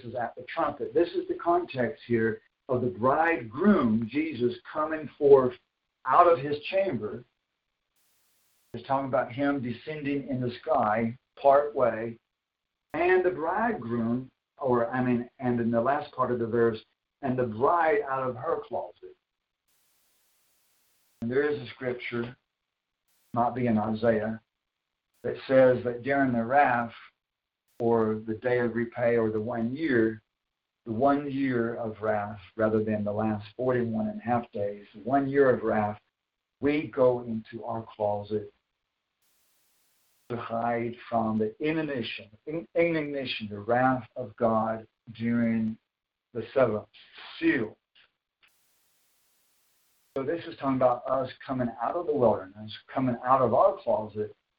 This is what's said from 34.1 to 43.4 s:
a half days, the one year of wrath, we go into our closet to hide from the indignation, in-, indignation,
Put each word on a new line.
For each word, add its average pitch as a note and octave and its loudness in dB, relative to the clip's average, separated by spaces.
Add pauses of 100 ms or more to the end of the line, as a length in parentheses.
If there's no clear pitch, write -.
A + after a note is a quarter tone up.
a - -14
half A#2 -2
days, G2+ -6 (120)
the G#2 -18
one C3+ 0
year C#3 4
of G#2+ 0
wrath, G#2+ -2 (580)
we D3 0
go B2+ 2
into A2+ -8
our A2+ -6
closet G#2 -4 (1800)
to A#2+ -6
hide A#2 -4 (120)
from A2 0
the G#2+ 0 (100)
indignation, D3 -4 (220)
in-, E3 -8
indignation, D3 -2